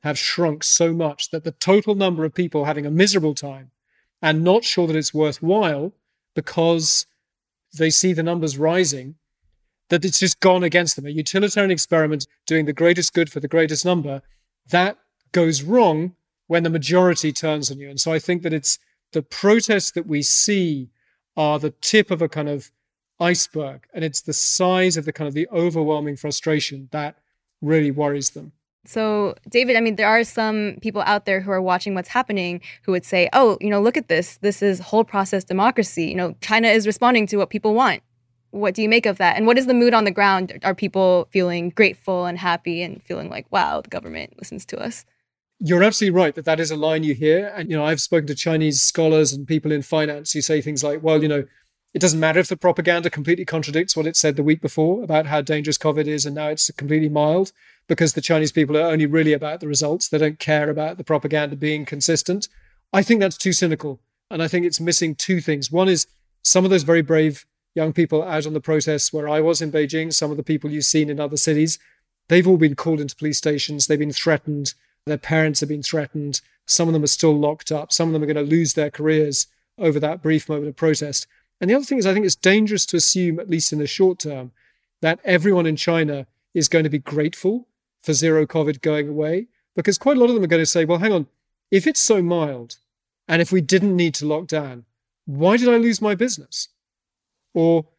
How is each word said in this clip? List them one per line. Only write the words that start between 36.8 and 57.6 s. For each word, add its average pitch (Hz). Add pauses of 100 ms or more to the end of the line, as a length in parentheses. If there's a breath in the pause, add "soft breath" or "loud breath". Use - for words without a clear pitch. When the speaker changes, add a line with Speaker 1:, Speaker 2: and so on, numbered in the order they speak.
Speaker 2:
responding 226
to 208
what 196
people 214
want." 226 (500)
What 202
do 220
you 214
make 226
of 196
that? 175
And 220
what 240
is 262
the 247
mood 240
on 220
the 202
ground? 190
Are 190
people 185
feeling 175
grateful 185
and 175
happy 175
and -
feeling -
like, -
"Wow, 78
the -
government 80
listens -
to -
us"? - (540)
Speaker 1:
You're 175
absolutely 202
right 170
that 156
that 160
is 156
a 156
line 160
you 151
hear. 156
And, 175
you 160
know, 151
I've 156
spoken 165
to 143
Chinese 156
scholars 156
and 139
people 156
in 151
finance 147
who 151
say 156
things 147
like, 147
"Well, 156
you 156
know, 143 (500 soft breath)
it -
doesn't 160
matter 156
if 180
the 175
propaganda 170
completely 165
contradicts 160
what 156
it 165
said 147
the 151
week 156
before 170
about 160
how 147
dangerous 147
covid 151
is 147
and 143
now 151
it's 151
completely 151
mild 151 (360 soft breath)